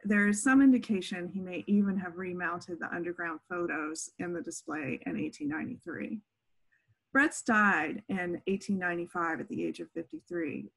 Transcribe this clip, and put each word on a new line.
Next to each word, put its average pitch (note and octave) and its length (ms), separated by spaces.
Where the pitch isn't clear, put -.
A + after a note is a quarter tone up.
there G#3 240
is G#3 160
some C4 180
indication G3 680
he F#3+ 120
may F3+ 260
even G3+ 320
have F3 200
remounted F3 640
the - 140
underground E3+ 460
photos D#3+ 720
in F3 120
the E3+ 120
display D3+ 640
in - 100
eighteen D3 320
ninety-three. D#3 720
Bretz C#4+ 320
died G3+ 640
in F3 380
eighteen G3 320
ninety-five E3+ 640
at - 100
the D#3+ 160
age D#3+ 140
of E3 160
fifty-three, E3 800